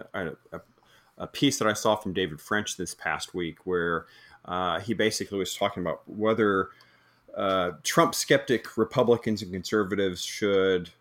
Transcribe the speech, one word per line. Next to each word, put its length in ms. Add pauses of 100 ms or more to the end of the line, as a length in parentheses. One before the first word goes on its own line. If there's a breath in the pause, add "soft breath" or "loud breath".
(140)
a, 160 (240)
a, 60 (560)
a 120
piece 300
that 100
I 60
saw 200
from 180
David 280
French 360
this 160
past 420
week, 280
where, 440 (400 soft breath)
uh, 340
he 140
basically 440
was 160
talking 260
about 280
whether, 600 (680 soft breath)
uh, 360 (120)
Trump 320
skeptic 600
Republicans 640
and 120
conservatives 720
should 640 (100)